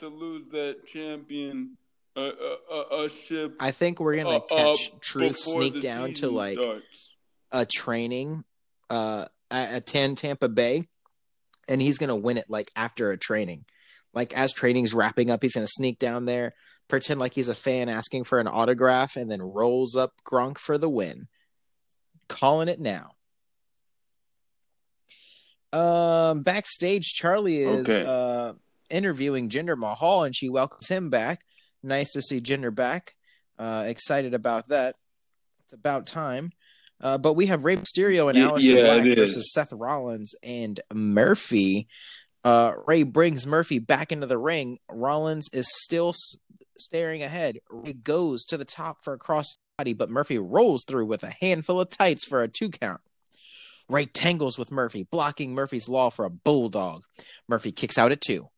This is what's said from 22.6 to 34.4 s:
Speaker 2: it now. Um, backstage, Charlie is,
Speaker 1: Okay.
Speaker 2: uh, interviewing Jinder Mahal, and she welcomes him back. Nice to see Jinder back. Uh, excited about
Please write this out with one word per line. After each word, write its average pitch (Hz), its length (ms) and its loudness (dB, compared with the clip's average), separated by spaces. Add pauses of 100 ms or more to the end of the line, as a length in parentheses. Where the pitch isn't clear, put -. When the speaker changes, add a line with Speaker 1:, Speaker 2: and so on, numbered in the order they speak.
Speaker 2:
it 175 120 -4
now. 101 320 -6 (2500)
Um, 165 680 4
backstage, 185 720 0
Charlie 175 500 2
is, 131 260 2
Speaker 1:
Okay. 104 180 4
Speaker 2:
uh, 123 460 0 (360)
interviewing 139 600 0
Jinder 151 280 -2
Mahal, 131 460 2
and 131 140 -2
she 135 120 -4
welcomes 131 400 -2
him 185 220 -2
back. 127 300 0 (420)
Nice 135 300 -2
to 139 100 -4
see 131 180 -2
Jinder 127 320 -2
back. 127 420 -4 (440)
Uh, 110 300 -4
excited 131 460 -2
about 117 340 -2